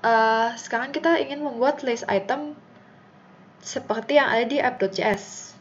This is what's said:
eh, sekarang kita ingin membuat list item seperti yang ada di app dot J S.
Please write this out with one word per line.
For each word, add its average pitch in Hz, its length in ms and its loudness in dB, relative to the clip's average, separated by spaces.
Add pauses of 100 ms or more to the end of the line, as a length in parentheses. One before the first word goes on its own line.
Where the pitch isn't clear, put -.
eh, 226 460 4 (100)
sekarang 240 320 -6
kita 330 320 2
ingin 277 160 -4
membuat 277 480 0
list 233 240 -2
item 269 480 -2 (1040)
seperti 226 560 0
yang 269 80 4
ada 226 160 2
di 247 160 -2
app 254 240 0
dot 190 80 0
J 208 240 0
S. - 460 -12